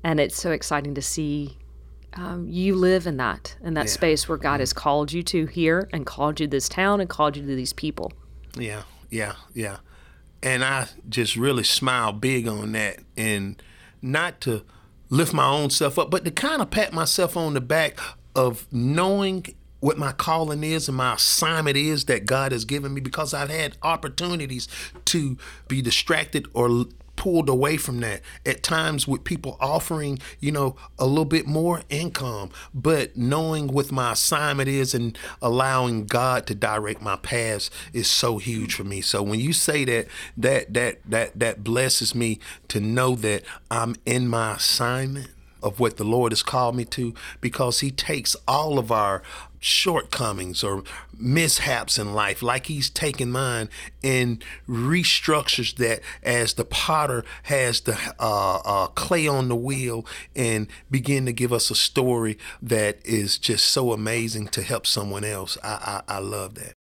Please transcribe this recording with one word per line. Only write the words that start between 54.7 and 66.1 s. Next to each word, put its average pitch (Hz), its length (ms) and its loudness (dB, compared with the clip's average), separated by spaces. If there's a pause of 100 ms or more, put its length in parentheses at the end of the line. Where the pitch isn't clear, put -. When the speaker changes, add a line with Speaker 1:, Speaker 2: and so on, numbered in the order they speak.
Speaker 2:
that 113 240 2 (220)
as 120 320 2
the 117 120 -2
potter 147 580 0 (200)
has 127 360 2
the, 107 180 -2 (200)
uh, 101 460 2
uh, 98 240 2
clay 165 380 0
on 135 220 2
the 120 80 2
wheel, 123 480 -4 (320)
and 113 300 0 (240)
begin 131 340 2
to 127 80 -2
give 120 180 0
us 117 200 2
a 110 40 -4
story 117 640 2 (240)
that 107 460 2
is 107 320 0
just - 280 2
so 127 260 2
amazing 110 560 -2
to - 140 -4
help 113 240 -4
someone 101 380 -2
else. 98 400 -6
I, 101 440 -6
I, 101 80 -4